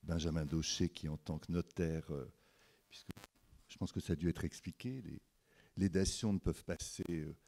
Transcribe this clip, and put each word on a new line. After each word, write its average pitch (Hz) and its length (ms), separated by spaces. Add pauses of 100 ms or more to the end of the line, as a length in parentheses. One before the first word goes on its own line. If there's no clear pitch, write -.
Benjamin 80 420
Daucher, 82 420
qui - 220
en 76 80
tant 78 220
que - 120
notaire, 82 600
euh, 67 200 (560)
puisque - 220 (580)
je - 100
pense 92 140
que - 80
ça - 140
a - 20
dû 85 140
être - 160
expliqué, 123 560
les, - 180 (580)
les 95 120
dations 95 440
ne 95 40
peuvent - 260
passer, - 460
euh, 80 240 (140)